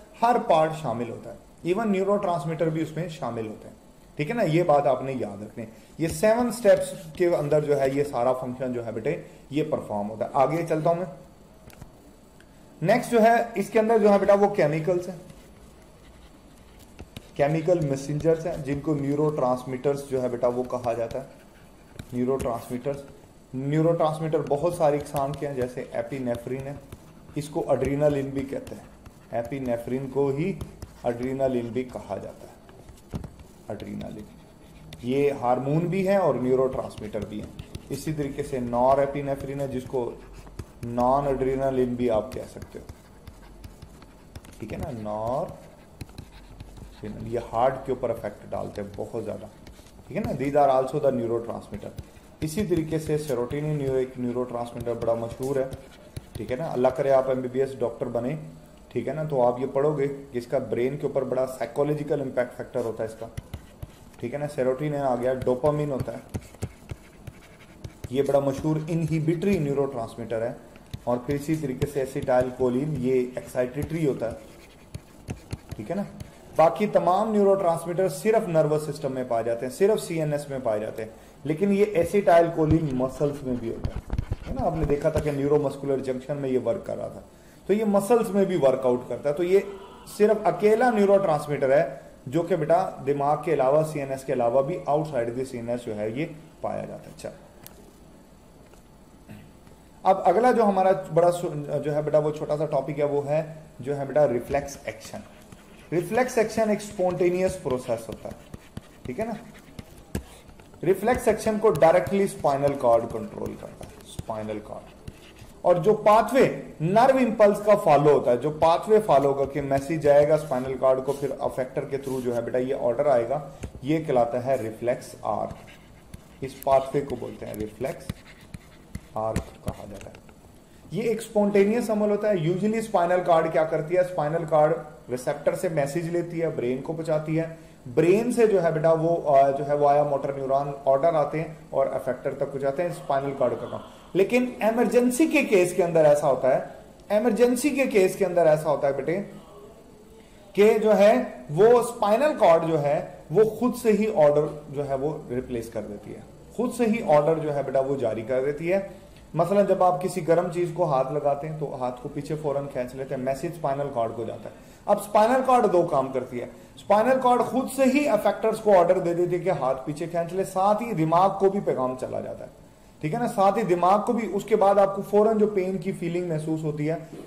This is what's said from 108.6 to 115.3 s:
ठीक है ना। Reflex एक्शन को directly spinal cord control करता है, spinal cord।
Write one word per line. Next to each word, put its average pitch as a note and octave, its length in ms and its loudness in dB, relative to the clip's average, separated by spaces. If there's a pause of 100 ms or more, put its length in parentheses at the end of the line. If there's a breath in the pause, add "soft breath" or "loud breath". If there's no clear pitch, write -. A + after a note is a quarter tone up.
ठीक B2+ 120 -8
है A3 80 -2
ना। A#3 100 -8 (1500 loud breath)
Reflex G#3+ 440 0
एक्शन G#3+ 300 2
को G#3+ 120 4
directly F3+ 560 4
spinal C#3+ 480 0
cord A#2 300 4
control G#2+ 500 -8
करता - 300 -16
है, - 60 -18 (180)
spinal G#2+ 500 -8
cord। - 380 -16 (680 loud breath)